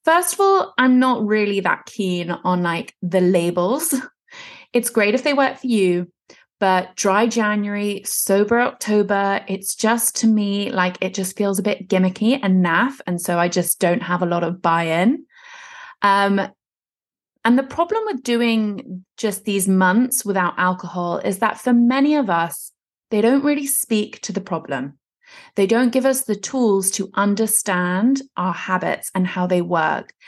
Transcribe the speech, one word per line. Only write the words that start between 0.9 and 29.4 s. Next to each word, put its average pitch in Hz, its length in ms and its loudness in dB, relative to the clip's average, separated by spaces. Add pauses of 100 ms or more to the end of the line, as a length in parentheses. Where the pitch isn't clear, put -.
not 254 260 2
really 208 360 0
that 180 260 -2
keen 180 440 -4
on, 180 320 -2
like, 170 380 -4
the 180 220 0
labels. 180 720 0 (800)
It's 233 160 -2
great 208 240 2
if 262 80 0
they 294 100 0
work 269 240 0
for - 100 -10
you, 180 460 0 (480)
but 185 340 2
dry 208 320 2
January, 208 800 -2
sober 208 560 0
October, 196 880 0
it's 190 260 -6
just, 226 420 0
to - 100 0
me, 202 440 0
like, 180 300 -2
it 185 140 -4
just 185 240 -6
feels 196 200 0
a 202 40 -2
bit 196 260 -4
gimmicky 196 540 2
and 185 200 2
naff, 185 440 0
and 180 120 -4
so 175 200 -2
I 175 100 2
just - 320 -2
don't 175 220 0
have 170 180 -4
a 180 60 0
lot 170 180 0
of 170 160 -4
buy-in. 170 640 2 (800)
Um, 202 360 2 (1040)
and 247 160 4
the 269 40 0
problem 349 420 -2
with 403 180 -6
doing 220 840 -2 (100)
just 196 300 -4
these 196 220 0
months 190 540 4
without 185 360 -2
alcohol 180 580 -2
is 190 220 -4
that 226 200 -2
for 247 140 0
many 262 420 4
of 277 140 0
us, 170 440 -2 (380)
they 208 120 0
don't 262 200 4
really 285 240 0
speak - 540 -2
to - 140 -8
the 185 80 -6
problem. 143 560 -8 (580)
They 196 100 4
don't 233 240 4
give 254 160 0
us 262 160 0
the 214 140 -2
tools 202 560 0
to - 220 -6
understand 202 1080 0 (140)
our 180 160 -2
habits 185 640 -4
and 185 100 2
how 180 220 -2